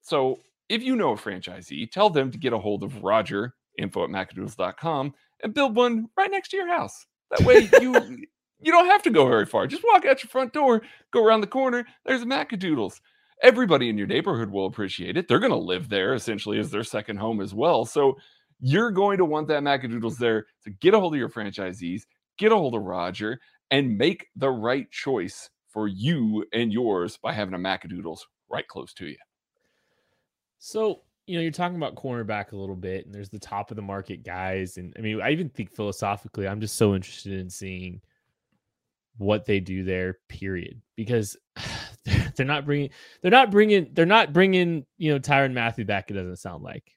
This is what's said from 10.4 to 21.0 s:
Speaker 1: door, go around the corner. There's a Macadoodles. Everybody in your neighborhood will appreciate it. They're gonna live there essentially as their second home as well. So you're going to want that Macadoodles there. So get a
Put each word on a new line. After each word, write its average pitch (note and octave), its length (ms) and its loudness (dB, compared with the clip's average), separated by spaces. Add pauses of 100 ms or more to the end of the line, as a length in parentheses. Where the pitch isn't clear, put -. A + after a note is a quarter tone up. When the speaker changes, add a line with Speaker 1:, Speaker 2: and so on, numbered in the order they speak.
Speaker 1:
door, C4 300 4 (280)
go A#3 140 4
around A3 160 6
the G3+ 80 -4
corner. B3 360 -2 (200)
There's B3+ 180 0
a A#3 40 -8
Macadoodles. F#3+ 760 -4 (420)
Everybody G3 460 6
in G#2+ 100 -2
your G2+ 80 -4
neighborhood B2 440 -2
will G2 160 -2
appreciate F#2 500 -8
it. F#3 100 -4
They're C3 140 4
gonna G#3+ 160 2
live F2+ 320 -4
there G2+ 260 0
essentially G#2+ 460 -4
as G2+ 100 -4
their G#2 140 -4
second G#2 320 -8
home A2 240 -4
as F#2+ 120 -8
well. C3+ 320 2
So C3+ 320 2 (440)
you're F#3+ 320 2
going G3 260 2
to F3+ 60 4
want D3+ 240 -2
that D3 160 0
Macadoodles A#2+ 540 -2
there. A2+ 280 2 (140)
So - 180 -20
get F#3 160 6
a A3 60 6